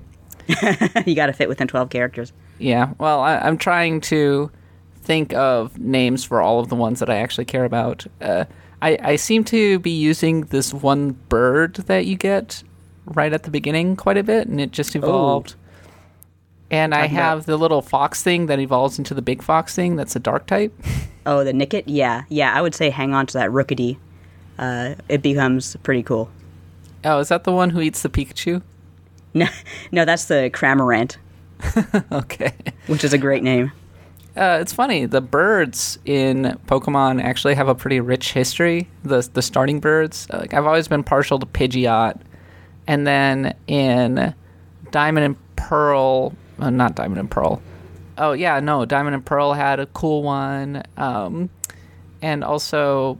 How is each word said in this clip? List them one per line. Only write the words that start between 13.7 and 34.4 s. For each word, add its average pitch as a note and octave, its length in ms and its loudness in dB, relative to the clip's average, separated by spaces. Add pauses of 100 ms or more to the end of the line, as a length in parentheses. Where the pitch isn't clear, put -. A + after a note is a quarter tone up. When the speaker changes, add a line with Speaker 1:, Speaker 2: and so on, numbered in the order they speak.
Speaker 2:
quite G3 220 0
a G3 60 2
bit, A3 240 0
and C#3+ 140 -4
it - 100 -4
just - 240 -6
Speaker 1:
Oh. D3+ 40 -2
Speaker 2:
evolved. C#3 560 0 (1160)
And D#3 240 2
I D3+ 60 4
Speaker 1:
Talking D3+ 160 0
about E3+ 60 2
Speaker 2:
have D#3+ 220 0
the D#3 120 0
little D#3 260 2
fox - 400 -2
thing F3 240 2
that C#3+ 120 2
evolves C3+ 380 0
into C#3+ 160 -6
the C3+ 80 -4
big B2 220 -2
fox D#3+ 320 0
thing F3+ 200 0
that's C#3+ 200 -6
a A#2 40 -2
dark - 280 -2
type. G#3 260 0 (100)
<laughs> - 0 - (440)
Speaker 1:
Oh, C#3+ 160 2
the C3+ 100 0
Nickit? C#3+ 340 -2
Yeah. C3 420 0
Yeah, C#3+ 240 2
I C#3 80 2
would E3+ 140 -2
say D3+ 160 2
hang C3+ 240 -2
on C3+ 100 2
to - 140 -10
that G2+ 100 2
Rookidee. B2+ 480 0 (600)
Uh, B2 340 -6 (160)
it C#3+ 140 0
becomes C3 540 2
pretty B2+ 260 -2
cool. A2+ 260 -2 (760)
Speaker 2:
Oh, D3+ 140 2
is D3 120 0
that F3 160 0
the F#3 60 2
one F3+ 200 2
who E3+ 100 0
eats D#3 220 -2
the - 60 -2
Pikachu? - 580 -4
Speaker 1:
<laughs> - 680 -20
No, E3 140 2 (440)
no, E3+ 140 2
that's E3 200 0
the C3 280 2
Cramorant. B2+ 640 2 (420)
Speaker 2:
<laughs> - 520 -2
Okay. - 420 -4 (320)
Speaker 1:
Which D3+ 180 -2
is C#3 80 2
a C#3+ 60 4
great C#3 240 0
name. B2+ 300 2 (680)
Speaker 2:
Uh, F3+ 240 2